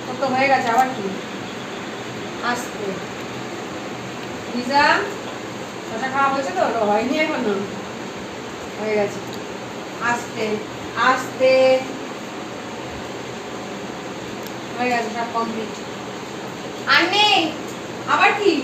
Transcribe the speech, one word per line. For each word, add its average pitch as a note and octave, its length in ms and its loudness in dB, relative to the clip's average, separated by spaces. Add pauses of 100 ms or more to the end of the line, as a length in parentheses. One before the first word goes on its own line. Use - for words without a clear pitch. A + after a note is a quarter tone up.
তোর B3+ 180 -6
তো C#4 120 2
হয়ে C4 180 6
গেছে, B3+ 220 4
আবার B3+ 220 6
কি? G#3 100 -4 (1500)
আস্তে। - 340 -4 (1700)
লিজা, C4+ 320 4 (1000)
শসা A3+ 260 -4
খাওয়া C#4 200 4
হয়েছে C4+ 240 0
তো? F4+ 40 4 (280)
হয়নি A#3 340 4
এখনো? B3+ 300 2 (1300)
হয়ে G#3+ 200 0
গেছে। G3+ 200 0 (920)
আস্তে, A3+ 340 -2 (680)
আস্তে। C4 400 4 (3250)
হয়ে B3 180 0
গেছে, A3+ 240 0
সব A#3 180 -2
কমপ্লিট। A3+ 360 0 (1200)
আর D4+ 100 6 (100)
নেই। G#4 260 6 (720)
আবার F#4 260 8
কি? F#4+ 120 8 (120)